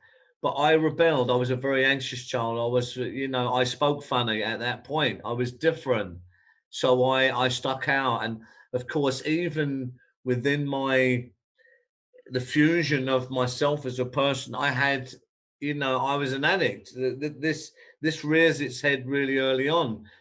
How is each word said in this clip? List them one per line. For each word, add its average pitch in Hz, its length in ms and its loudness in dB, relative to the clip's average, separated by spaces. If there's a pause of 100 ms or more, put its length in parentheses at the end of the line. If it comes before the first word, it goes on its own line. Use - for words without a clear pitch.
(400)
But 139 120 -2
I 147 200 4
rebelled. 156 580 4
I 123 40 4
was 123 160 2
a 127 60 0
very 131 280 0
anxious 131 400 -2
child. 117 340 -2
I 120 140 -2
was, 120 240 0
you 127 320 -4
know, 123 240 0
I 127 120 2
spoke 143 400 0
funny 113 380 0
at 110 180 -4
that 117 240 -4
point. 135 400 -2
I 110 80 -4
was 123 200 -2
different. 123 640 0 (540)
So 127 340 4
I, 131 400 2
I 127 40 2
stuck 131 400 -2
out. 131 360 2
And 113 160 -6 (320)
of 123 140 -4
course, 139 400 -2
even 151 640 -2 (320)
within 143 420 0
my, 131 600 2 (1040)
the 127 100 -2
fusion 151 680 0
of 127 220 0
myself 139 540 0
as 127 140 -6
a 127 60 0
person, 131 500 -2
I 139 140 0
had, 135 440 0 (480)
you 147 140 -4
know, 135 240 0
I 135 160 0
was 139 180 -2
an 135 120 -2
addict. 151 500 0
Th-, 127 240 -2
th-, 147 220 -6
this, 151 320 -4 (280)
this 156 240 -2
rears 156 360 4
its 127 200 -6
head 135 280 0
really 135 300 0
early 135 300 2
on. 139 360 0 (160)